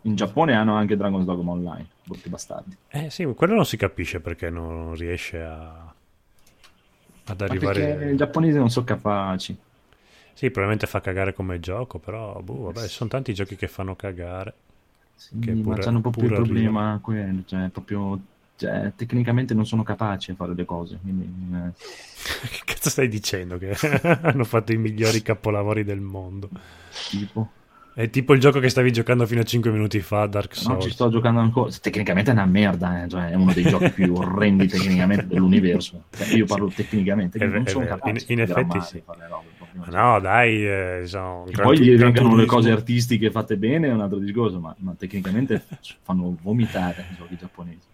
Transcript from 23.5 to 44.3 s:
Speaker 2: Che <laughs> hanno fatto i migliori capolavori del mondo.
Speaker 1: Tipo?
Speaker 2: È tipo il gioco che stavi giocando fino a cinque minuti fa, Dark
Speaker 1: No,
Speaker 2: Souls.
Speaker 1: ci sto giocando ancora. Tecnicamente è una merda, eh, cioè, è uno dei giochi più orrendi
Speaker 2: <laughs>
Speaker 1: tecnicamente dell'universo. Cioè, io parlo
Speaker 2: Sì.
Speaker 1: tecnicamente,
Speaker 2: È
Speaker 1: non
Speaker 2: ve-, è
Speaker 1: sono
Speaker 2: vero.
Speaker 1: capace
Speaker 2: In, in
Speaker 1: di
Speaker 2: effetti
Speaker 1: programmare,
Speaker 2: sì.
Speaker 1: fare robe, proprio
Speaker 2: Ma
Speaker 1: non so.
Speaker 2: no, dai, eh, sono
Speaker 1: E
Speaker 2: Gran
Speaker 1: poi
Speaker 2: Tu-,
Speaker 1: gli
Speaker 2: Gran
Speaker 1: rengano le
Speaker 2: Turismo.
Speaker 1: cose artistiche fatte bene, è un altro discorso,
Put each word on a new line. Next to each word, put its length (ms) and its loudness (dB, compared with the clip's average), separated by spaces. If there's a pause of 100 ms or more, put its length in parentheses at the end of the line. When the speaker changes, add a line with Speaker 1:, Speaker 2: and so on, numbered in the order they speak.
Speaker 2:
Che 180 -6
<laughs> 480 2
hanno 220 2
fatto 280 0
i 40 2
migliori 440 0
capolavori 640 -2
del 180 -4
mondo. 480 -10 (600)
Speaker 1:
Tipo? 420 -4 (400)
Speaker 2:
È 180 -4
tipo 240 2
il 60 8
gioco 200 6
che 100 4
stavi 240 4
giocando 320 2
fino 160 0
a 20 2
cinque 280 0
minuti 280 0
fa, 260 0
Dark 300 -4
Speaker 1:
No, 60 -8
Speaker 2:
Souls. 240 0
Speaker 1:
ci 60 -2
sto 180 2
giocando 320 4
ancora. 280 2 (120)
Tecnicamente 480 0
è 40 6
una 120 4
merda, 580 2
eh, 60 -6
cioè, 220 -4
è 20 -4
uno 180 6
dei 160 2
giochi 220 4
più 260 2
orrendi 520 4
Speaker 2:
<laughs> 20 2
Speaker 1:
tecnicamente 580 2
dell'universo. 760 2 (120)
Cioè, 180 -6
io 120 4
parlo 240 -2
Speaker 2:
Sì. 80 -10
Speaker 1:
tecnicamente, 600 -2
Speaker 2:
È 60 2
Speaker 1:
non 180 0
Speaker 2:
ve-, 40 -2
è 40 -2
Speaker 1:
sono 120 -2
Speaker 2:
vero. 140 -4
Speaker 1:
capace 320 -6
Speaker 2:
In, 100 0
in 60 2
Speaker 1:
di 60 -4
Speaker 2:
effetti 160 0
Speaker 1:
programmare, 220 -4
Speaker 2:
sì. 140 -14
Speaker 1:
fare 240 -18
robe, 180 -12 (120)
proprio 240 -16
Speaker 2:
Ma 40 -14
Speaker 1:
non 80 -10
so. 60 0 (140)
Speaker 2:
no, 80 6
dai, 440 4
eh, 420 -2
sono 400 -10
Speaker 1:
E 40 -12
Speaker 2:
Gran 140 2
Speaker 1:
poi 100 8
Speaker 2:
Tu-, 80 6
Speaker 1:
gli 120 8
Speaker 2:
Gran 100 10
Speaker 1:
rengano 220 6
le 80 8
Speaker 2:
Turismo. 200 6
Speaker 1:
cose 160 6
artistiche 600 2
fatte 260 -2
bene, 320 0
è 20 0
un 100 0
altro 180 -4
discorso, 400 -2